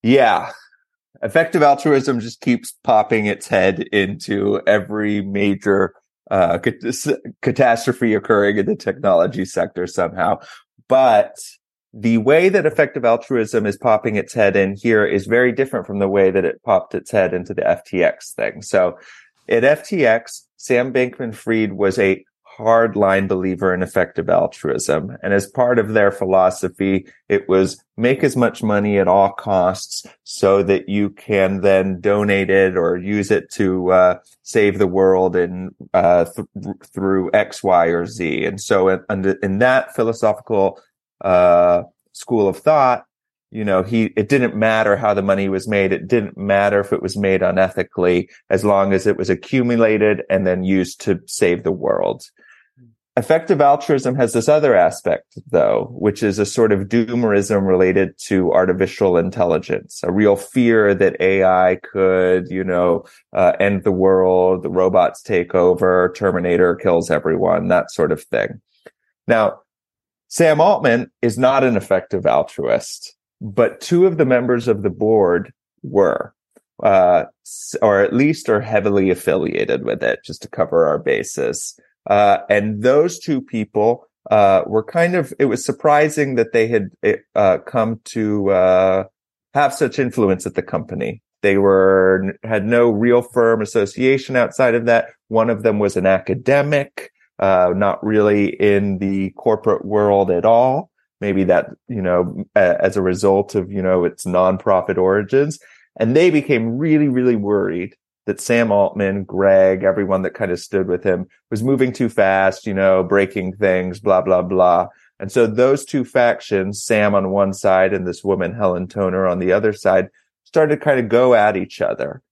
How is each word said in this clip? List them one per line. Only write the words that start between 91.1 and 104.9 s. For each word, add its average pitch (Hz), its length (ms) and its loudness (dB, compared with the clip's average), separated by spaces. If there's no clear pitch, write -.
They 98 160 2
were, 95 840 2
had 110 200 -4
no 120 260 2
real 120 320 2
firm 113 380 0
association 131 760 -2
outside 120 400 0
of 117 100 -2
that. 117 220 2
One 113 240 0
of 107 140 -4
them 104 160 0
was 101 160 0
an 92 100 0
academic, 139 1040 -2
uh, 92 340 2
not 98 320 -2
really 104 440 2
in 101 480 0
the 98 320 -4
corporate - 540 -2
world 101 460 2
at 87 140 0
all. 131 460 2
Maybe 95 220 -2
that, 90 280 0
you 110 140 -6
know, 90 420 -2
a-, 90 300 2
as 95 120 0
a 98 60 -2
result 98 540 0
of, 98 160 -4
you 95 100 -6
know, 92 220 0
its - 220 -6
nonprofit 92 720 0